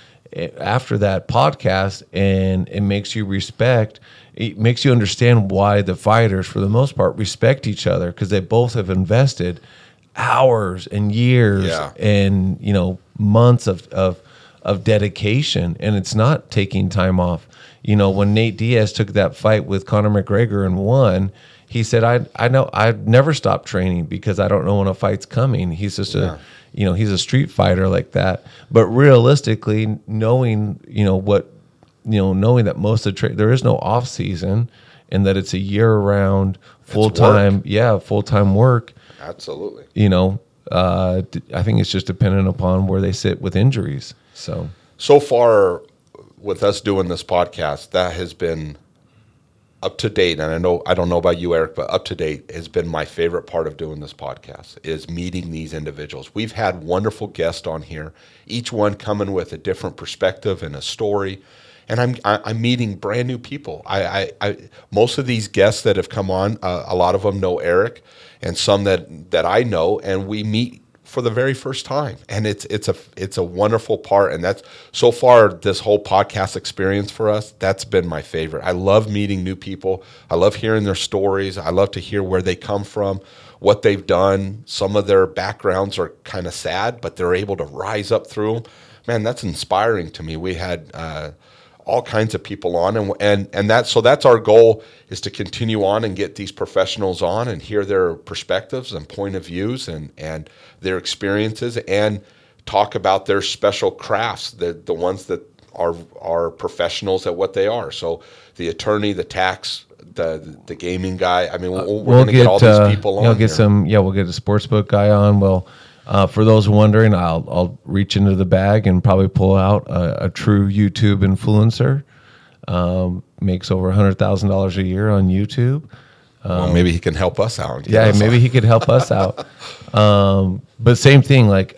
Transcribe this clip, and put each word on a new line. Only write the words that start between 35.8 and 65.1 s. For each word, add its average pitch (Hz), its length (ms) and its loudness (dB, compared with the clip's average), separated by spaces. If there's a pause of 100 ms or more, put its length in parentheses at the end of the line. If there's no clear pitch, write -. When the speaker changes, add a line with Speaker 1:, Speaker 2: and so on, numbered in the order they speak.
Speaker 1:
round, 98 640 0 (280)
Speaker 2:
It's - 100 -16
Speaker 1:
full 107 160 4
time, 104 460 6
Speaker 2:
work. - 100 -4
Speaker 1:
yeah, 107 320 2
full 104 240 -2
time 101 320 2
work. 120 400 2 (240)
Speaker 2:
Absolutely. 80 640 -12 (100)
Speaker 1:
You 104 140 4
know, 95 300 2 (320)
uh, 92 600 0
d-, - 120 -10 (100)
I 92 120 -2
think 110 160 2
it's 92 100 -2
just 92 160 -4
dependent 95 400 0
upon 92 400 0
where 95 140 -2
they 95 120 -2
sit 92 280 -4
with 95 160 -6
injuries. 113 580 -2 (200)
So, - 340 -10 (300)
Speaker 2:
So 143 200 6
far, 113 640 4 (560)
with 98 240 -6
us 101 180 0
doing 95 280 -2
this 85 160 -8
podcast, 87 640 -4
that 90 220 0
has 87 220 -10
been 80 420 -8 (1080)
up 95 160 -8
to 107 120 -4
date. 87 280 0
And 78 140 -4
I 82 60 -4
know, 87 280 -2
I 92 80 0
don't 87 140 0
know 87 80 0
about 85 220 0
you, 85 160 -4
Eric, 80 200 -2
but - 160 -8
up 95 140 -4
to 95 100 -10
date 78 380 -8
has 82 160 -14
been 85 180 -4
my 78 180 -6
favorite 85 440 -6
part 82 180 -4
of 73 100 -10
doing 78 240 -12
this 71 120 -16
podcast, - 720 -18
is 80 240 -10
meeting 85 420 -8
these 80 240 -12
individuals. 73 600 -14
We've 110 180 -8
had 90 320 -4
wonderful 101 420 -4
guests 85 400 -6
on 80 160 -8
here, 78 300 -16 (340)
each 120 260 -10
one 104 220 0
coming 104 380 -6
with 90 200 -4
a 80 60 -14
different - 380 -8
perspective 95 640 -6
and 71 140 -12
a 67 60 -14
story. 101 600 -4 (460)
And 113 120 -2
I'm, 123 240 -2
I, 104 200 0
I'm 113 160 -6
meeting 120 360 -2
brand 120 320 -6
new 123 100 -8
people. 123 480 -14
I, 95 180 -2
I, 98 260 -4 (100)
I, 101 160 -4 (340)
most 113 280 2